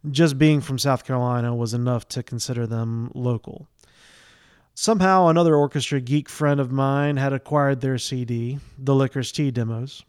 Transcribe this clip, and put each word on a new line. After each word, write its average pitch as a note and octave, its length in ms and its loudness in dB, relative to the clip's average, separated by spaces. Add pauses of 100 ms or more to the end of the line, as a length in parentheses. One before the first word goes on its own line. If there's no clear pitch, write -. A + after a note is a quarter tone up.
(120)
just C#3+ 260 4
being D3+ 240 6
from C3+ 160 -4
South C3 260 0
Carolina B2 520 -2
was A#2 180 -4
enough A#2+ 360 -2
to B2+ 120 -6
consider A#2+ 460 -6
them A2+ 480 -4
local. B2 520 -4 (1080)
Somehow F#3+ 520 4
another E3 280 6
orchestra C#3+ 440 0
geek C#3 300 -2
friend C#3+ 300 0
of B2+ 120 -2
mine C#3 460 0
had C3+ 160 0
acquired C#3 480 -2
their C3 160 -2
C B2+ 260 -6
D, A#2+ 360 -6 (180)
the C3+ 160 0
Licorice C3+ 380 0
Tea C#3+ 180 -2
demos A#2 600 -6